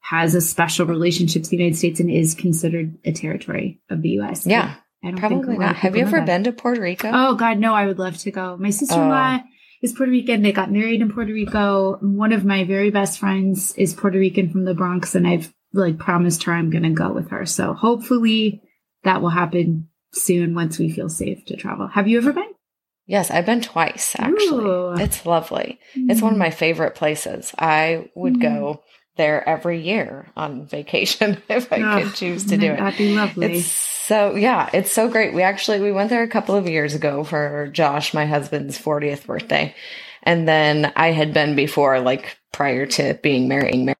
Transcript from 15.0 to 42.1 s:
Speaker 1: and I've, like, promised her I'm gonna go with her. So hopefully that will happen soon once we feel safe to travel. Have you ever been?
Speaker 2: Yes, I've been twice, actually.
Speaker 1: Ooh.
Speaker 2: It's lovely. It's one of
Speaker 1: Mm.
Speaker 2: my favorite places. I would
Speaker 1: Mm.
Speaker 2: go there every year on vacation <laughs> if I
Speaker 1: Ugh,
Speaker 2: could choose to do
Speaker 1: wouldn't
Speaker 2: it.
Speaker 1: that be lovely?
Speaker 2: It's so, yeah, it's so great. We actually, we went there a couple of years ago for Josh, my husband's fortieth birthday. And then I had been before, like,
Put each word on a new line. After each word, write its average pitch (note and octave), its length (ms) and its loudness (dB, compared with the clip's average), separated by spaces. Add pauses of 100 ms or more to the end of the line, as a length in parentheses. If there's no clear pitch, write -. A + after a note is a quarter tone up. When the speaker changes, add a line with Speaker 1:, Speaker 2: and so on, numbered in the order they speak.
Speaker 1:
and F3 100 4
I've, F3 280 0 (220)
like, F3 220 2
promised F3 460 0
her F3 100 -2
I'm E3 160 0
gonna E3 220 2
go D#3+ 220 0
with - 180 -4
her. - 160 -6
So - 260 -2
hopefully A3+ 880 2 (440)
that F#3+ 160 2
will E3+ 80 0
happen E3 580 0 (260)
soon E3+ 400 0
once E3 240 -2
we E3 140 0
feel D#3+ 180 -6
safe F#3+ 360 -6
to - 100 -10
travel. - 320 -8
Have G3+ 200 0
you A#3 120 4
ever C4 140 2
been? G#4 180 -6 (560)
Speaker 2:
Yes, F#3 240 0
I've E3+ 160 0
been A#3 140 2
twice, - 580 -2
actually. D#4+ 460 2
Speaker 1:
Ooh. F3+ 280 -2
Speaker 2:
It's F#3 320 -2
lovely. - 540 -2 (160)
It's B3 260 2
one A3 120 4
of G#3 40 2
Speaker 1:
Mm. - 20 2
Speaker 2:
my E3+ 120 4
favorite D#3+ 440 0
places. - 640 -4
I D#3+ 580 0
would F3+ 200 0
Speaker 1:
Mm. A#3+ 60 2
Speaker 2:
go D3 420 -2 (340)
there D3+ 300 2
every E3 340 -2
year E3 460 -4 (100)
on D3 300 -8
vacation - 800 -2
<laughs> - 40 -20
if B3 240 -2
I A3 80 0
Speaker 1:
Ugh, G#3+ 220 2
Speaker 2:
could G3+ 120 -4
choose F3+ 300 -4
to G3+ 120 2
do G3+ 140 4
Speaker 1:
wouldn't C#3+ 80 -2
Speaker 2:
it. G3+ 40 -2
Speaker 1:
that G3 140 -2
be G#3 180 2
lovely? G3 420 0
Speaker 2:
It's E3+ 100 0
so, - 680 0
yeah, G#3 380 2
it's F#3+ 180 0
so A3+ 180 2
great. A3 240 0
We F3+ 80 2
actually, G3 400 0
we G3+ 100 0
went G3+ 200 0
there A#3 120 2
a A#3 60 -2
couple G3+ 260 0
of F#3 140 0
years D3 260 0
ago D3+ 280 -2
for D3 500 -4
Josh, D3 400 0
my D3+ 120 0
husband's C#3+ 520 -2
fortieth D3 500 -2
birthday. - 480 -2 (480)
And E3 240 4
then D3+ 480 4
I E3 160 4
had D#3 220 0
been D3+ 220 2
before, C#3+ 440 2
like, B2+ 380 -2 (160)